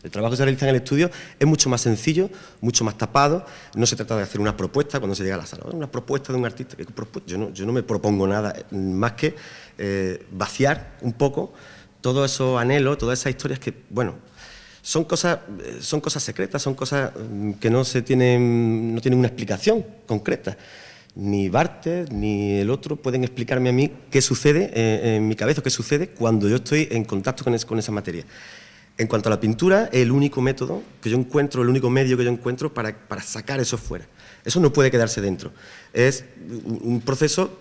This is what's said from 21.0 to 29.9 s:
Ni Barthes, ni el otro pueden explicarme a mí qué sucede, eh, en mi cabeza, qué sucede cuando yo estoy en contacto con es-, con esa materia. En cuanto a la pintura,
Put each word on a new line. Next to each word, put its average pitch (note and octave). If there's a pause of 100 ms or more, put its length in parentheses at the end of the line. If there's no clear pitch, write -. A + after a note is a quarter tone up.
Ni G2+
Barthes, E3
ni G#2
el G2+
otro C#3+
pueden B2+
explicarme B2+
a B2
mí C3+ (180)
qué C#3
sucede, D3
eh, A2
en G#2+
mi A2
cabeza, C3+
qué -
sucede D3
cuando A2+
yo A2+
estoy D3
en A2+
contacto G#2
con B2
es-, A#2
con A2+
esa G#2+
materia. F2+ (760)
En A2+
cuanto A2
a -
la G#2
pintura, F#3